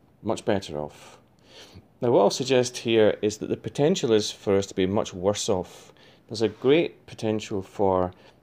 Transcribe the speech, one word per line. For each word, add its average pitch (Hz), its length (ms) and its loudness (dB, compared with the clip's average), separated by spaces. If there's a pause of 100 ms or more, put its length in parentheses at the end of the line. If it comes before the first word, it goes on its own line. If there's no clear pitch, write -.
(240)
much 110 200 -6
better 92 360 -4
off." - 400 -14 (840)
Now, 120 80 2
what 147 120 4
I'll - 100 4
suggest 123 460 0
here 110 440 4
is 104 160 -2
that - 100 -8
the - 100 -4
potential 143 540 0
is 104 200 2
for 98 260 -2
us 98 80 0
to - 100 -16
be 92 120 2
much 104 260 -2
worse 98 340 -2
off. - 460 -4 (340)
There's 110 140 -8
a 110 80 2
great - 560 0
potential 107 560 -6
for 92 500 0 (320)